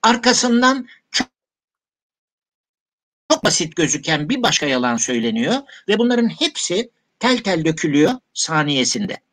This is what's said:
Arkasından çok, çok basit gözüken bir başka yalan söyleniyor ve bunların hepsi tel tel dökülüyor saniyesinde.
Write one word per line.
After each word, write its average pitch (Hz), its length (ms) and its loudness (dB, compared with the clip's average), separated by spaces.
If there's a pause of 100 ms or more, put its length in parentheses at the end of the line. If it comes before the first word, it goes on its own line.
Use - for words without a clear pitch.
Arkasından 240 840 2 (220)
çok, - 180 -6 (2000)
çok 214 140 0
basit - 320 0
gözüken 151 520 0
bir 247 140 -2
başka - 240 0
yalan 127 300 0
söyleniyor 117 580 -2 (340)
ve 208 100 2
bunların 240 300 2
hepsi 233 640 -4 (280)
tel 247 200 0
tel 175 260 -2
dökülüyor 160 480 2 (220)
saniyesinde. 139 840 -2 (160)